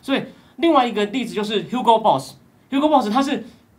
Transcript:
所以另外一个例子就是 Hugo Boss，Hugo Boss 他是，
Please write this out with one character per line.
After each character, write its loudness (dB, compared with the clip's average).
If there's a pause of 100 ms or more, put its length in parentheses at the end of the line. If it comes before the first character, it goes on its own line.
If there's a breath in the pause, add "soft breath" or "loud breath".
所 -6
以 0 (360 loud breath)
另 2
外 4
一 -2
个 0
例 -4
子 -8
就 -2
是 -4
Hugo 2
Boss，Hugo -2
Boss 2
他 0
是， -4 (340 loud breath)